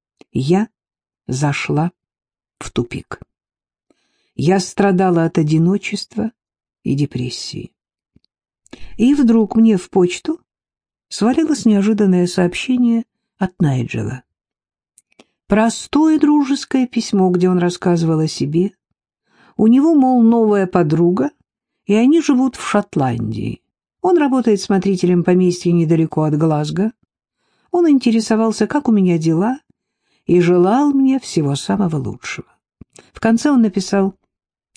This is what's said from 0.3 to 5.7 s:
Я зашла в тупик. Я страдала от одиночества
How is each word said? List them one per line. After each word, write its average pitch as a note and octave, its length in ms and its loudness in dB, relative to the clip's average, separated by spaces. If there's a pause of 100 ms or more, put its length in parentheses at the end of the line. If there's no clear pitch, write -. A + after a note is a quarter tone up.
Я E3+ 380 -2 (580)
зашла D3 640 -4 (680)
в - 120 -14
тупик. - 480 -8 (1160)
Я F#3 240 0
страдала F#3 680 0
от E3 120 -4
одиночества F3+ 960 -2 (520)